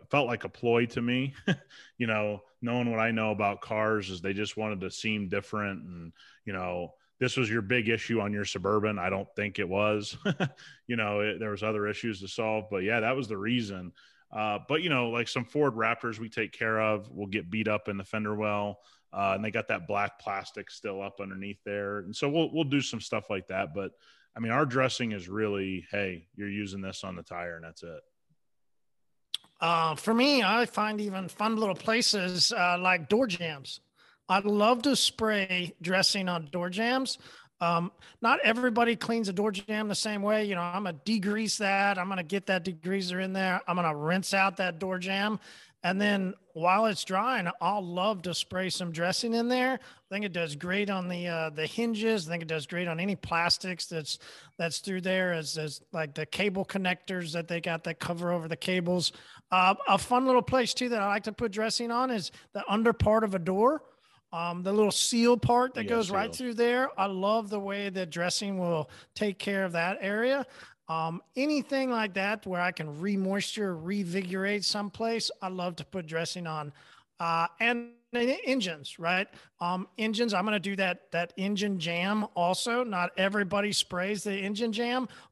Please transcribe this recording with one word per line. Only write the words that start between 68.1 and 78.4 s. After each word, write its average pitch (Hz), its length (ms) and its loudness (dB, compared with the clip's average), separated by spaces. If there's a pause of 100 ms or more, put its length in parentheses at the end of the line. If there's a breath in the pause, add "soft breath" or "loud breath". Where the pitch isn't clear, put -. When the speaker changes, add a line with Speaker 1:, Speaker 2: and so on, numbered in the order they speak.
Speaker 2:
dressing 180 480 -2
will 170 320 0 (240 loud breath)
take 202 240 -2
care 196 260 -2
of 180 60 -4
that 170 280 0
area. 240 460 0 (420 loud breath)
Um, 160 340 -4 (160)
anything 269 520 0
like 214 260 0
that 202 300 -2
where 180 140 -2
I 180 140 2
can 151 260 -8
re-moisture, 196 800 0
revigorate 190 880 -2
someplace, 220 640 -2 (100)
I 190 60 -6
love 180 300 -4
to 151 80 -10
put 185 200 -6
dressing 165 420 -4
on. 151 260 -6 (440 loud breath)
Uh, 165 300 2 (140)
and 240 300 0 (220)
en-, 240 320 2